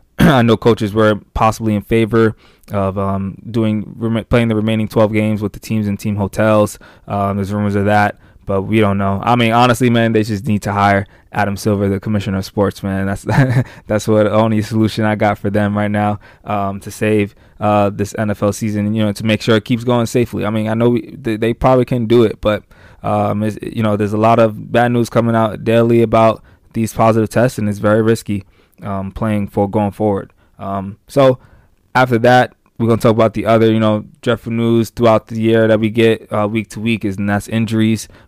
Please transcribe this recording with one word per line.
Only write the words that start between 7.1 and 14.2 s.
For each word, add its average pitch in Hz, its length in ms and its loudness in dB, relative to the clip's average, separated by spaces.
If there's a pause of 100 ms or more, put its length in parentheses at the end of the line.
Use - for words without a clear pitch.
there's 98 160 -4
rumors 104 220 -2
of 101 120 0
that, 104 320 2 (280)
but 98 160 -2
we 107 180 0
don't 98 180 0
know. 98 240 -2
I 120 140 0
mean, 113 160 2
honestly, 123 380 2
man, 117 220 2
they 107 100 2
just 107 240 -6
need 104 160 -2
to 101 100 -6
hire 101 340 2 (260)
Adam 101 240 -2
Silver, 101 320 -2
the 98 100 -2
commissioner 101 400 -4
of 95 60 -6
sports, - 380 -4
man. 98 240 -4
That's, 98 180 -6
<laughs> 123 600 -2
that's 107 200 -2
what 107 200 4